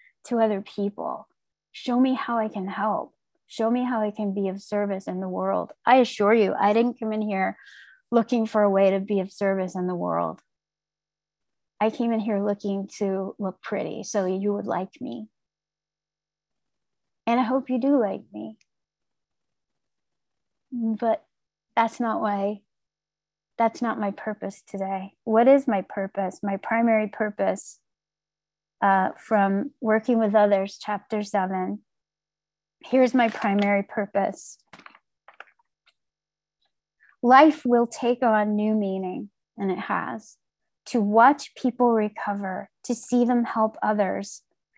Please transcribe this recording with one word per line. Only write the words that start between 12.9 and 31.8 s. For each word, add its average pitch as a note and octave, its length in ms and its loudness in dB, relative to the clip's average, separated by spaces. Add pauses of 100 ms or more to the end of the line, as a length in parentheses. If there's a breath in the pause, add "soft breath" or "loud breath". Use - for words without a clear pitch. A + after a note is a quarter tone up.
to F#3+ 400 -4
look F#3+ 240 -8
pretty - 420 -8
so G3 220 -4
you G3 280 -2
would G3+ 120 -6
like F#3 340 -6
me. A3+ 280 -10 (2000)
And A#3 120 2
I B3+ 40 4
hope C4 260 -2
you B3+ 100 -2
do C#4 200 4
like G3+ 240 -2 (100)
me. A3 240 -12 (2250)
But A3+ 520 -2 (520)
that's A3+ 240 0
not A3+ 220 -2
why, G3+ 400 -2 (960)
that's A3+ 240 0
not A3+ 180 -4
my G3+ 120 -2
purpose G3+ 540 -10
today. F#3+ 480 -8 (100)
What A3+ 240 4
is C4+ 200 6
my G3 140 0
purpose? G3 600 -6
My G3 160 -4
primary A3+ 500 0
purpose, G3+ 720 -4 (1000)
uh, G3 360 4
from G3 540 0 (100)
Working A3 360 2
with G#3+ 160 2
Others, G3+ 480 4
Chapter G#3+ 400 -6
seven. F#3+ 600 -4 (1040)